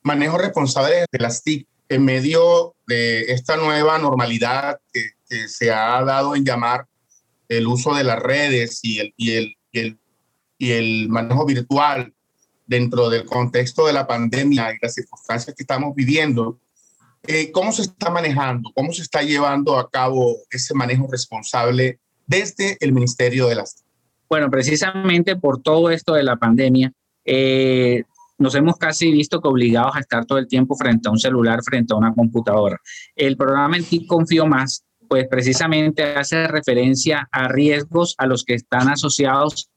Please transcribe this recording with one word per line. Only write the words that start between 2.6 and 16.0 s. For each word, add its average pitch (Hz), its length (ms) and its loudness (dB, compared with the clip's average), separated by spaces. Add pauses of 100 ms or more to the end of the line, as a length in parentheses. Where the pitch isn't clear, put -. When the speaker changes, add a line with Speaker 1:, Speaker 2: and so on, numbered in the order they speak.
Speaker 1:
de 117 360 0 (100)
esta 127 240 -2
nueva 156 400 2
normalidad 131 840 -2 (120)
que, 110 200 -6 (180)
que 110 180 -8
se 117 240 -2
ha 117 320 0
dado 139 320 0
en 139 80 0
llamar 123 440 -2 (600)
el 117 200 0
uso 123 260 0
de 139 100 0
las 117 140 0
redes 131 640 -2
y 110 160 -4
el, 104 180 -8
y 117 140 -4
el, 113 260 -4 (160)
y 117 60 -6
el, 113 200 -8 (600)
y 123 140 -4
el 113 360 -2
manejo 117 380 0
virtual 139 680 0 (540)
dentro 120 420 0
del 113 160 0
contexto 123 640 0
de 147 80 2
la 135 120 -2
pandemia 117 680 0
y - 80 -18
las 117 100 -4
circunstancias - 640 -10
que - 60 -14
estamos 139 320 -4
viviendo, 135 640 0 (640)